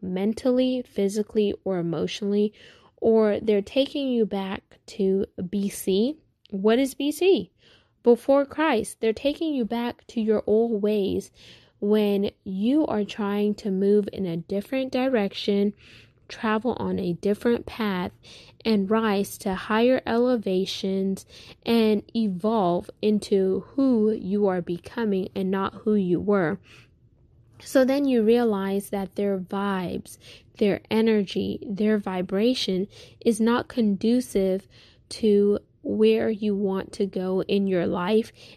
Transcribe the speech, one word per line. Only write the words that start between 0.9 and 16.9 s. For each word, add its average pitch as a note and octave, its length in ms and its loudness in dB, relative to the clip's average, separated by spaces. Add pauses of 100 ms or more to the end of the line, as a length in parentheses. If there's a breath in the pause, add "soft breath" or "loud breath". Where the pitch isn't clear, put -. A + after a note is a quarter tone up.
or F#3 140 -2
emotionally, F#3 720 -2 (420 loud breath)
or A3 460 2
they're G#3 200 2
taking C#4 460 -2
you A#3+ 180 2
back G3 600 -8
to F#3+ 400 0 (240)
B G3+ 180 -2
C? G#3 480 -2 (340)
What G#3+ 300 2
is C4+ 140 0
B C#4+ 180 -4
C? D#4 400 2 (520 soft breath)
Before C4+ 420 4
Christ. C#4 560 -2
They're A3+ 100 2
taking D4+ 420 -2
you B3 120 0
back A#3 420 -6
to - 140 -6
your G#3+ 260 0
old A3 340 2
ways G3+ 480 0 (520 loud breath)
when G#3 500 2 (140)
you A3 400 0
are G#3 180 -2
trying G#3 520 -2
to - 140 -8
move G3 440 2
in F#3+ 120 -4
a E3+ 120 -4
different C4 560 -6
direction, G#3 800 0 (560 loud breath)
travel A3 440 -2
on F#3 260 -4